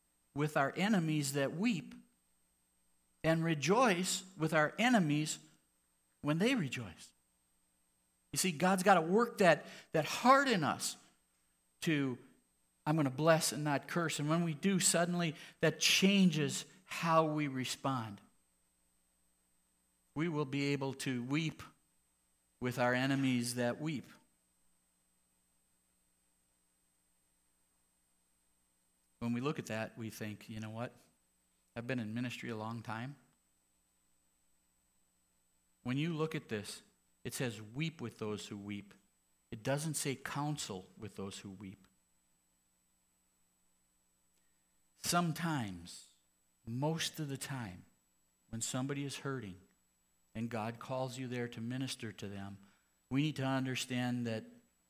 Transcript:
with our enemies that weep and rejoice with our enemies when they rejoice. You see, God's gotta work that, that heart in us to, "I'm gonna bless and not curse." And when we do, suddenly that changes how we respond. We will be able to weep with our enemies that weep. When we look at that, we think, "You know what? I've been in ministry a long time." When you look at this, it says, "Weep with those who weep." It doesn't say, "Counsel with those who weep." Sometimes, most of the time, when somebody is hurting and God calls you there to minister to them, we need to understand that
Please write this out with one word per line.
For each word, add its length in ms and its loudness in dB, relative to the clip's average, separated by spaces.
with 200 -2
our 220 2
enemies 560 2
that 220 0
weep 400 -2
and 200 2
rejoice 800 2
with 160 0
our 240 4
enemies 600 4
when 160 0
they 160 4
rejoice. 580 -4
You 60 -4
see, 140 2
God's 320 2
gotta 180 8
work 380 2
that, 260 8
that 120 2
heart 440 6
in 140 4
us 340 -2
to, 380 0
"I'm 100 2
gonna 140 2
bless 420 4
and 120 -4
not 240 0
curse." 320 -2
And 100 -2
when 140 2
we 100 0
do, 260 2
suddenly 560 2
that 180 4
changes 880 6
how 400 4
we 220 0
respond. 760 -4
We 140 0
will 160 0
be 280 -2
able 220 -2
to 280 -4
weep 400 -2
with 180 -2
our 160 4
enemies 640 0
that 260 0
weep. 300 -6
When 140 -2
we 80 -2
look 160 -2
at 100 -8
that, 300 -6
we 140 -8
think, 380 -10
"You 100 -10
know 100 -10
what? 240 -8
I've 120 -8
been 100 -2
in 160 -6
ministry 360 -6
a 60 -6
long 280 -8
time." 320 -8
When 160 -2
you 160 0
look 220 -2
at 120 -6
this, 360 -6
it 100 -6
says, 260 -4
"Weep 400 -6
with 200 -10
those 260 -4
who 120 -10
weep." 360 -10
It 140 -10
doesn't 320 -2
say, 200 -2
"Counsel 720 -6
with 180 -14
those 240 -8
who 100 -14
weep." 380 -16
Sometimes, 1080 -2
most 520 -2
of 100 -6
the 80 -6
time, 480 -10
when 120 -8
somebody 420 -4
is 140 -8
hurting 420 -8
and 140 -4
God 300 -4
calls 400 -6
you 80 -6
there 200 -4
to 140 -10
minister 500 -6
to 160 -10
them, 300 -10
we 120 2
need 140 0
to 100 -2
understand 800 -2
that 180 -2